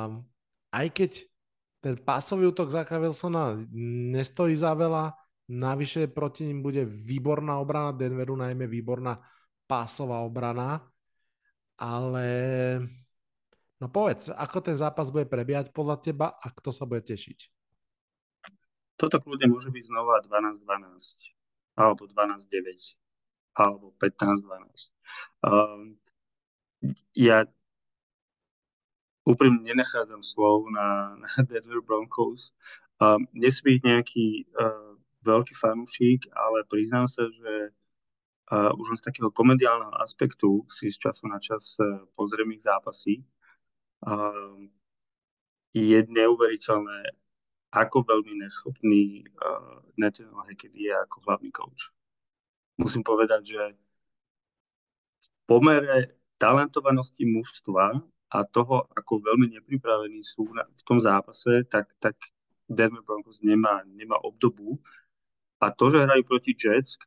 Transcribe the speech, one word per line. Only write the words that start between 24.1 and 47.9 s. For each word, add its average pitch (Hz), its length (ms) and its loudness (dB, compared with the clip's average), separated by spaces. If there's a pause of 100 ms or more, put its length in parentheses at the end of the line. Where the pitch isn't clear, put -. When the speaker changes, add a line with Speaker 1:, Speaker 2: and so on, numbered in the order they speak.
Speaker 2:
dvanásť. 98 460 -18 (580)
Ehm, 104 560 0 (1120)
ja 113 320 6 (1800)
úprimne 123 400 6
nenachádzam 113 640 -4
slov 107 500 2
na, 101 480 -4
na 110 80 -16 (160)
Denver 117 320 -8
Broncos. 113 720 -4 (480)
Ehm, 107 320 4
nesmiem 131 480 4
byť 131 80 0
nejaký, 120 400 2 (240)
eh, 107 400 -4 (320)
veľký 113 320 2
fanúšik, 120 800 0
ale 110 320 -2
priznám 113 400 0
sa, 120 240 -4
že, 110 400 -8 (800)
eh, 104 240 2
už 113 200 -8
len 110 40 -8
z - 80 -14
takého 117 240 -4
komediálneho 120 720 4
aspektu 110 720 0
si - 180 -6
z - 160 -12
času 107 240 -4
na 101 80 -8
čas, - 400 -8
eh, 107 80 2 (320)
pozriem 107 380 -4
ich 107 100 -12
zápasy. 101 560 -4 (840)
Ehm, 101 640 -8 (1040)
je 110 320 6
neuveriteľné, 110 1040 2 (640)
ako 113 300 2